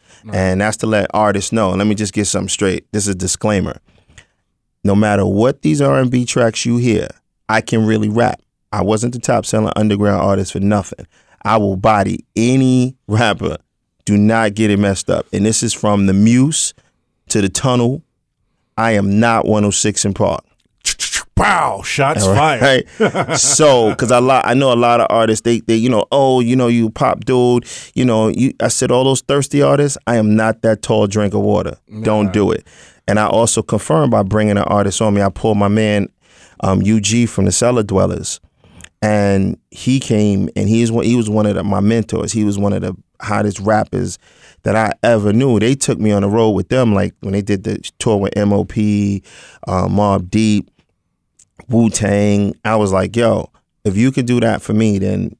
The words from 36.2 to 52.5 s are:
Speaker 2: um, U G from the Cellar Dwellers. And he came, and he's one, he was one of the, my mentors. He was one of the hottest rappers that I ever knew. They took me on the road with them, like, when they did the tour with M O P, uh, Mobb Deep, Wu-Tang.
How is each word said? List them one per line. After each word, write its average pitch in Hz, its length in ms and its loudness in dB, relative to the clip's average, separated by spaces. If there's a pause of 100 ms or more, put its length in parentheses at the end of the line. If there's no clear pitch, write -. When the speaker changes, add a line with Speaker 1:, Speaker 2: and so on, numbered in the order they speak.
Speaker 2:
um, 95 240 0
U 107 180 2
G 117 240 0
from 98 200 -2
the 98 60 2
Cellar 120 320 0
Dwellers. 95 560 -2 (600)
And 101 560 0 (140)
he 131 280 -2
came, 104 560 0
and 101 140 -2
he's 117 220 2
one, 113 120 0
he 117 120 2
was 110 160 0
one 107 160 0
of 107 80 0
the, 90 80 -4
my 98 180 -2
mentors. 104 500 0
He 110 140 -2
was 101 140 -2
one 101 140 -2
of 95 100 -4
the 95 120 -8 (260)
hottest 104 380 -4
rappers 101 580 -2 (460)
that 104 140 0
I 110 160 0 (100)
ever 104 300 2
knew. 120 260 2
They 117 160 2
took 127 240 -4
me 107 120 0
on 101 100 2
the 101 80 0
road 110 220 2
with 95 180 -2
them, 123 240 2
like, 95 280 0
when 98 120 -6
they 101 80 -2
did 98 220 -4
the 101 160 -6 (180)
tour 110 200 0
with 98 200 -4
M 104 160 2
O 98 120 0
P, 104 580 -2 (440)
uh, 95 200 -2
Mobb 95 420 0
Deep, 107 400 0 (1000)
Wu-Tang. 104 840 0 (100)